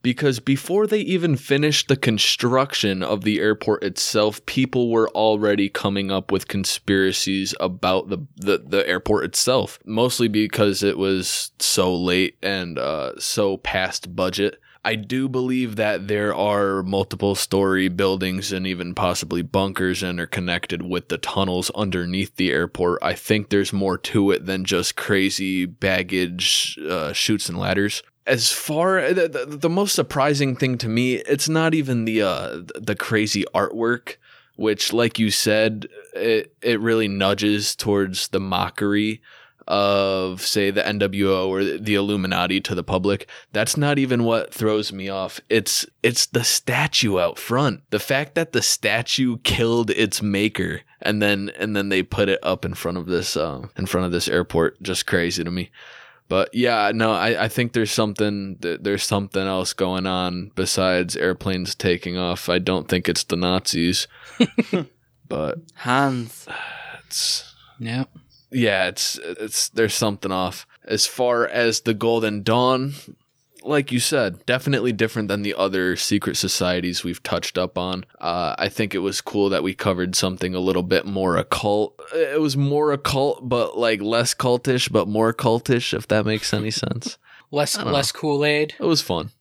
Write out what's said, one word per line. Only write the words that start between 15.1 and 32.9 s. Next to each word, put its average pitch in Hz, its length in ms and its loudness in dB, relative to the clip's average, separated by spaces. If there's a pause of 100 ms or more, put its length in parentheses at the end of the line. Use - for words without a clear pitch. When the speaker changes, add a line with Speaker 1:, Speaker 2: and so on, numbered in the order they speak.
Speaker 1:
believe 127 460 -2
that 101 320 -2
there 104 260 0
are 98 480 2
multiple 98 520 0
story 95 540 2
buildings 95 640 -2
and 92 140 -4
even 90 280 -6
possibly 87 460 -2
bunkers 95 640 0
interconnected 87 800 -4
with 90 260 -4
the 90 80 -2
tunnels 90 580 -2
underneath 92 640 -2
the 90 160 2
airport. 87 500 0
I 90 120 0
think 107 340 0
there's 101 240 2
more 95 240 0
to 98 340 2
it - 140 2
than 95 220 -2
just 90 280 0
crazy 95 680 0
baggage, 92 1200 0
uh, 80 280 -2
chutes - 340 0
and 87 100 -6
ladders. 95 440 0 (240)
As 117 260 2
far, 170 600 0
the, 175 120 2
the, 147 300 -6
the 160 140 0
most 196 240 0
surprising 139 600 2
thing 127 220 0
to 117 140 -4
me, 123 240 2
it's 143 340 0
not 160 240 2
even 131 320 0
the, 110 160 2
uh, 87 400 -2 (140)
the 107 200 -4